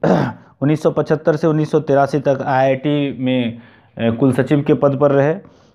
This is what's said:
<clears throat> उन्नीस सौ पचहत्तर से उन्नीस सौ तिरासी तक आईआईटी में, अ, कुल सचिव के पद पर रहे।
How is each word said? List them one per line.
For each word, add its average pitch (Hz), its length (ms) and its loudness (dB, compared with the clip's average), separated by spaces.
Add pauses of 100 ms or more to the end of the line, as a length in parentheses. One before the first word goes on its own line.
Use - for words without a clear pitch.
<clears throat> 135 260 2 (300)
उन्नीस 147 220 0
सौ 160 80 2
पचहत्तर 151 460 0
से 165 100 -4
उन्नीस 151 240 0
सौ 156 100 2
तिरासी 139 380 0
तक 135 280 0
आईआईटी 135 800 -2
में, 127 340 -2
अ, - 20 -20 (380)
कुल 117 340 2
सचिव 139 300 0
के 151 120 2
पद 135 260 2
पर 143 100 4
रहे। 139 260 2 (380)